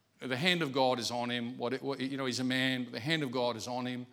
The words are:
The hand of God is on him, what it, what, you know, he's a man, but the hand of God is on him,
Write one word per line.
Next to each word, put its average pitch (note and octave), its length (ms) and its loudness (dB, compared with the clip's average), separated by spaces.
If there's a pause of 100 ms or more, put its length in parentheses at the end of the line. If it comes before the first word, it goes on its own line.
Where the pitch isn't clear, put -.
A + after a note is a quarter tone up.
(220)
The B2+ 160 0
hand F3 240 4
of C#3 100 0
God B2+ 280 4
is A2 120 -2
on A#2+ 180 -2
him, A#2+ 280 -4
what B2 160 0
it, C3 100 -2
what, C3+ 160 -2
you C3+ 160 -2
know, C3+ 100 -2
he's B2 140 0
a C3 60 2
man, B2+ 400 2
but A#2+ 80 -10
the B2 80 -8
hand D#3 220 0
of B2+ 80 -2
God A#2+ 260 2
is G#2 100 -8
on B2 180 -2
him, B2 280 -6